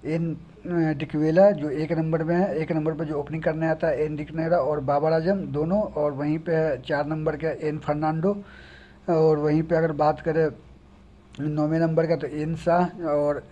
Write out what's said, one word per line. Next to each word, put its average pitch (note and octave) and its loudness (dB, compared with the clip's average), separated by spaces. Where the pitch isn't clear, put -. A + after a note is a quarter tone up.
एन, E3 -2
अ, D#3+ -4
डिक्वेला D#3+ 4
जो D3+ -4
एक D3+ -2
नंबर D#3+ 0
में E3+ 0
है, F#3 0
एक D#3+ -2
नंबर D#3 0
पर D#3 -6
जो D3+ -6
opening D#3 -6
करने D#3+ 0
आता D#3+ 0
है D3 0
एन D3+ -4
डिक्वेला D#3+ -2
और D3 0
बाबर C#3+ 0
आजम E3 0
दोनों, D#3+ -2
और D3+ -2
वहीं D3 -2
पे D#3+ -4
है D#3 0
चार D3 -2
नंबर D#3 -2
के D#3 -4
एन D3+ -4
फर्नांडो, D#3 -2
और D#3+ 4
वहीं D3+ 2
पे E3 0
अगर D#3+ 2
बात D3+ 2
करें D#3+ 0
नौवें D3+ 0
नंबर E3 2
का D#3+ 2
तो D3 -6
एन D3+ -4
शाह F3 0
और D3 0